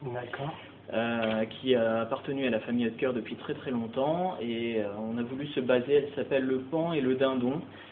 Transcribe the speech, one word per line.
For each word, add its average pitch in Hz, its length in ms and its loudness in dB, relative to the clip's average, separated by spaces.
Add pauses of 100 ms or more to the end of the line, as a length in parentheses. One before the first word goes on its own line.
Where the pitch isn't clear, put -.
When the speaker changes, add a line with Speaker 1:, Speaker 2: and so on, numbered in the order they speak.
Speaker 1:
D'accord. 123 520 -6 (380)
Speaker 2:
Euh, 110 540 0
qui 127 280 2
a 113 260 4
appartenu 135 460 -2
à 123 40 2
la 110 100 2
famille 120 260 0
Hutker 123 260 0
depuis 117 240 -4
très, - 180 -6
très - 160 -8
longtemps. 135 680 0
Et, 117 400 -2
euh, 101 80 0 (100)
on 113 200 -2
a 120 40 0
voulu 131 260 -4
se 135 120 -4
baser, 123 340 4
elle 139 200 4
s'appelle 131 300 0
Le 131 140 2
Pan 160 340 0
et 151 80 2
le 131 140 4
Dindon. 131 460 2 (300)